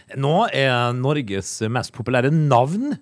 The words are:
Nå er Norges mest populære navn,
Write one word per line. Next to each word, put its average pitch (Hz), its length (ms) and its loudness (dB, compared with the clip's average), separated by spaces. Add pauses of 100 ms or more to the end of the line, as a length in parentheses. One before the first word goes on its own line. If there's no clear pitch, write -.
(120)
Nå 151 360 2
er 123 460 0
Norges 123 640 -4 (120)
mest 117 240 -4
populære 127 380 0
navn, 156 720 2